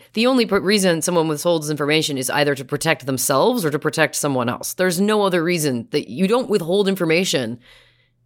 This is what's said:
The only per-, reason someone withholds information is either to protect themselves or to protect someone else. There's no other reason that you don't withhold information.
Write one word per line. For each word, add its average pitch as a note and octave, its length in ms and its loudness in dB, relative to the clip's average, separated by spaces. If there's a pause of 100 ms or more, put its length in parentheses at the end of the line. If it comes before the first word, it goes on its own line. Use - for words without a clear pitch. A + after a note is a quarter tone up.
(140)
The A3+ 120 2
only B3 200 4
per-, F#3+ 140 0
reason F#3 420 2
someone E3+ 260 0
withholds D#3 420 0
information D3+ 480 0
is B2+ 120 -4
either C#3+ 240 2
to C3+ 100 -8
protect D3 420 -2
themselves D#3 580 0
or D3 60 0
to D3 80 -2
protect D3+ 380 0
someone B2+ 320 -2
else. - 260 -8
There's F#3 260 0
no G#3 220 2
other F3+ 220 2
reason D3+ 460 -2
that - 200 -4
you D#3+ 160 0
don't A3+ 240 0
withhold F#3+ 380 2
information. E3 720 0 (640)